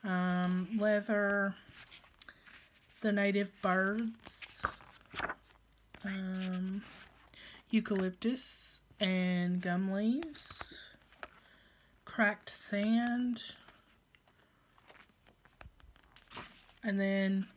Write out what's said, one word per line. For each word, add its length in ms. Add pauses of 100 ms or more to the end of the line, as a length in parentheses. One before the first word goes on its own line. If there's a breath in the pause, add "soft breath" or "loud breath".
Um, 640 (100)
leather, 760 (1500 loud breath)
the 100
native 380 (140)
birds, 1000 (1400)
um, 760 (880 loud breath)
eucalyptus 1080 (180)
and 600
gum 320
leaves, 840 (1300 soft breath)
cracked 440
sand, 920 (3500 loud breath)
and 160
then 580